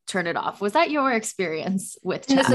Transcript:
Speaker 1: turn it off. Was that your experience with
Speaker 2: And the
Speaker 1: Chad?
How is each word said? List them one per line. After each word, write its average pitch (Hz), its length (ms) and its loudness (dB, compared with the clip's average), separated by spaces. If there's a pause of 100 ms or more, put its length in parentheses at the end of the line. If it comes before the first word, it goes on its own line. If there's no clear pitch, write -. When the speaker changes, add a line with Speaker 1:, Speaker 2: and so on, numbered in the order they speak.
Speaker 1:
turn 180 180 -2
it 170 100 -2
off. - 240 -4
Was 202 120 -2
that 311 180 4
your 269 220 0
experience 185 880 -4
with - 260 -4
Speaker 2:
And 269 120 4
the - 20 4
Speaker 1:
Chad? 254 120 4